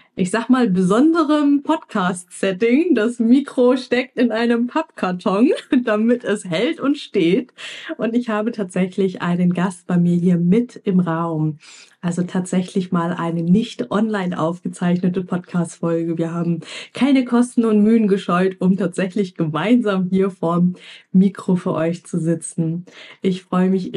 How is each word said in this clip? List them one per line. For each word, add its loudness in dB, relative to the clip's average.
ich -2
sag 0
mal, 4
besonderem 2
Podcast-Setting. 0
Das 0
Mikro 4
steckt -4
in 2
einem 0
Pappkarton, 0
<laughs> 2
damit 0
es -2
hält -2
und 0
steht. 0
Und -2
ich -2
habe -2
tatsächlich -4
einen 0
Gast -4
bei 0
mir 2
hier 2
mit 0
im 2
Raum. -2
Also -2
tatsächlich -4
mal -2
eine -4
nicht 0
online -2
aufgezeichnete -2
Podcast-Folge. -4
Wir -4
haben -2
keine 2
Kosten 0
und 4
Mühen 4
gescheut, 0
um 2
tatsächlich -2
gemeinsam 0
hier 2
vorm 0
Mikro 2
für -2
euch -4
zu -6
sitzen. -4
Ich -2
freue 0
mich -2